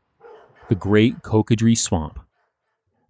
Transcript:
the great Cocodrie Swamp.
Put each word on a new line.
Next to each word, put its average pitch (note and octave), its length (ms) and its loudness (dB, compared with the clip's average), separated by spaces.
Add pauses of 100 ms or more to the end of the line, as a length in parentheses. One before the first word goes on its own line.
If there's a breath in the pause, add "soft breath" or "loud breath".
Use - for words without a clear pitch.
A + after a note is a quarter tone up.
(680)
the A2+ 60 0
great G#2+ 460 0
Cocodrie A2+ 560 0
Swamp. - 400 -6 (920)